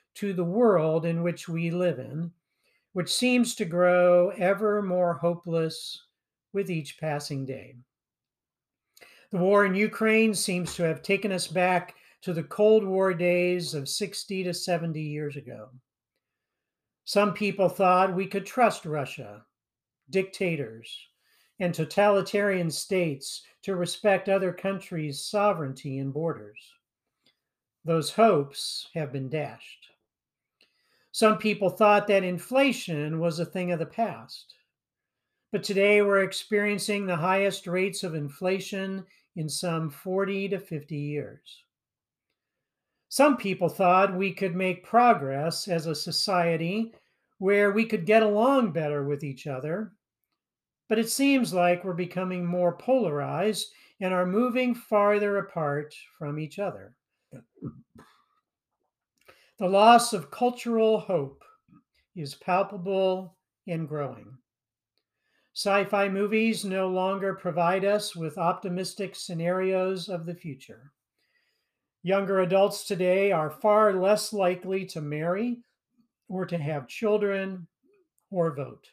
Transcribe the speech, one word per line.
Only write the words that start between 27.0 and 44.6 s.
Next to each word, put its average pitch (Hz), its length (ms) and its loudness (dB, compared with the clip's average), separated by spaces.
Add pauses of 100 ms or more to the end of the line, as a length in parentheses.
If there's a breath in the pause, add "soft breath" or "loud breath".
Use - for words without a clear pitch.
Those 160 260 0
hopes 170 840 2
have 147 180 -6
been 135 160 -8
dashed. 123 580 -8 (1300)
Some 214 260 4
people 202 320 0
thought 208 380 4
that 196 160 4
inflation 175 960 -2
was 165 180 -2
a 170 60 -2
thing 175 260 -6
of 170 80 -2
the 156 80 -4
past. 151 680 -8 (960)
But 196 100 -4
today 208 400 4
we're 196 220 4
experiencing 202 840 -2
the 180 80 -2
highest 190 540 0
rates 185 340 -2
of 165 140 -6
inflation 190 880 -6 (320 soft breath)
in 156 120 -6
some 160 400 -4
forty 196 600 -4
to 190 100 -4
fifty 147 380 -10
years. - 680 -10 (1500)
Some 277 280 4
people 180 320 -2
thought 185 480 4
we 190 160 -2
could 180 240 -4
make 185 260 -4